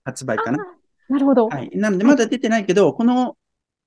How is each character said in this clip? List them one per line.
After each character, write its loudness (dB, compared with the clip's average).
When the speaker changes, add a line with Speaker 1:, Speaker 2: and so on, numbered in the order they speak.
Speaker 1:
発 -12
売 -4
か -4
な。 -4
Speaker 2:
あ -10
ー、 -2
な 0
る 0
ほ 4
ど。 2
Speaker 1:
は -6
い。 -12
な 0
の 0
で、 0
ま 6
だ 0
出 -4
て -2
な 0
い -4
け 0
ど、 4
Speaker 2:
は 2
い。 -6
Speaker 1:
こ -4
の 0